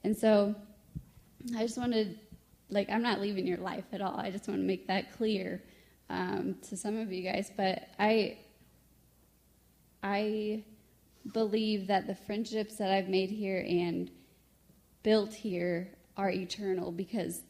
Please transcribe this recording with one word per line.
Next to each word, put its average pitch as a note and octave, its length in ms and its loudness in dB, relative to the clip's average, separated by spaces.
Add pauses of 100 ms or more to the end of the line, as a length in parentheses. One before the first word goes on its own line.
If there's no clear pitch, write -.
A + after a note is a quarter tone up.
And G#3+ 140 2
so G#3 380 6 (1000)
I A3 60 -2
just A3+ 160 -2
wanted, A3+ 420 0 (500)
like, G3 200 0
I'm A3+ 120 2
not A3 200 2
leaving G3+ 240 0
your F3+ 120 2
life F#3 340 -6
at G3 100 -6
all. F#3+ 160 -2
I - 140 -4
just G3+ 160 -8
wanna G3+ 120 -2
make F#3 280 0
that F#3+ 260 0
clear, F#3+ 500 -2 (460)
um, F#3 460 -2 (140)
to G3+ 60 -8
some G#3 220 -4
of A3 140 -4
you F#3 120 -4
guys. F#3 320 -2
But F#3+ 320 0 (120)
I, G#3+ 380 4 (1700)
I G#3+ 600 0 (680)
believe G#3+ 540 2
that G3 200 2
the G3 80 -4
friendships G#3+ 600 -4
that G3 140 2
I've G3 180 4
made F#3+ 200 4
here G3 380 -2
and F3 440 0 (920)
built G#3+ 300 4
here F3+ 580 -2 (260)
are G3 120 0
eternal F#3 640 -2
because F#3 580 -4